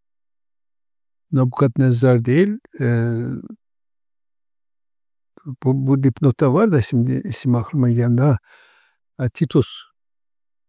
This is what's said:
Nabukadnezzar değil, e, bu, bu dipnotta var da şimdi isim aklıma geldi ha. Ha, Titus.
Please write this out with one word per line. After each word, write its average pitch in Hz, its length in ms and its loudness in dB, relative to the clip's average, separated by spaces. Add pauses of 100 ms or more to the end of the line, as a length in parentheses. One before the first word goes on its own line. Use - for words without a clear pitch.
(1300)
Nabukadnezzar 127 960 2
değil, 185 320 2 (240)
e, 117 340 0 (2500)
bu, 135 240 0
bu 135 160 2
dipnotta 131 500 2
var 208 180 2
da 139 100 2
şimdi 123 300 0
isim 127 440 -4
aklıma 123 340 -2
geldi 120 320 2
ha. 139 160 4 (800)
Ha, 127 120 -4
Titus. - 380 0 (1000)